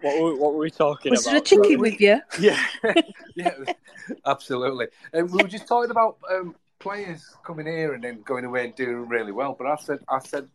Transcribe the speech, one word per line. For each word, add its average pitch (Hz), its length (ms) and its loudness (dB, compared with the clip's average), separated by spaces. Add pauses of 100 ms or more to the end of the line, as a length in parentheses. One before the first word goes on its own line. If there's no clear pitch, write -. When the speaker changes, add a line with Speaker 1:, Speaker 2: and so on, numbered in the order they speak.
Speaker 1:
what 147 220 2
were, 165 140 0
what 147 180 0
were 156 40 -4
we 156 120 -2
talking 147 400 0
Speaker 2:
Was 226 160 2
Speaker 1:
about? 247 60 -2
Speaker 2:
there 294 80 4
a 294 40 -4 (200)
chicken 302 160 6
with 220 200 0
you? 208 200 6 (200)
Speaker 3:
Yeah, - 240 4 (180)
<laughs> 220 120 2 (400)
yeah, - 180 -4 (760)
absolutely. 131 600 -2 (260)
Um, 170 160 0
we 185 140 2
were 196 60 0
just 196 180 -12
talking 240 240 2
about, 226 280 2 (120)
um, 185 240 -6 (240)
players 196 680 -10
coming 156 220 -12
here 160 260 -4
and 120 100 -10
then 117 200 -10
going 127 240 -6
away 123 180 -2
and 117 100 -10
doing 120 320 -6
really 113 260 -4
well. 131 260 -6
But 127 80 -6
I 147 100 -2
said, 147 220 -8 (100)
I 131 120 -2
said, 139 340 -10